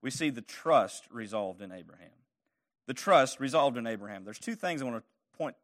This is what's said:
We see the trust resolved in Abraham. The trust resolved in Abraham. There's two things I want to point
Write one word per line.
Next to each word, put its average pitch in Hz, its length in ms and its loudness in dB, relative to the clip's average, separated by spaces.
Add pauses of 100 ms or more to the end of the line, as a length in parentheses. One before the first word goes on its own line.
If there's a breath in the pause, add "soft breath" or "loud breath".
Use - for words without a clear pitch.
We 127 100 -4
see 156 180 -2
the 117 120 -6
trust - 680 0
resolved 104 520 -6
in 95 100 -14
Abraham. 85 380 -18 (760)
The 131 80 -6
trust 139 460 6
resolved 139 360 4
in 117 120 -6
Abraham. 104 360 -8
There's 107 140 -14
two - 160 -8
things 175 280 -4
I 135 40 -6
want 120 120 -6
to - 400 -20
point 147 260 -6